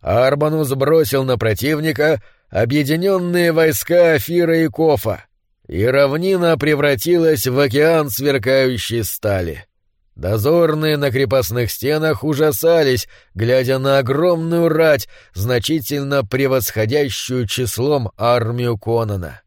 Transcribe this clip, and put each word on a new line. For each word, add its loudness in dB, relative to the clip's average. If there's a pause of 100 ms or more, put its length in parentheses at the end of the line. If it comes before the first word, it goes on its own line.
Арбанус 0
бросил 2
на 0
противника -2 (280)
объединенные 0
войска 2
Афира 0
и 2
Кофа, -2 (420)
и -4
равнина 2
превратилась 2
в -2
океан 2
сверкающей -2
стали. -4 (500)
Дозорные 0
на -2
крепостных -2
стенах -2
ужасались, 2 (260)
глядя 0
на 2
огромную 0
рать, 2 (240)
значительно -2
превосходящую -2
числом -2
армию 0
Конана. -4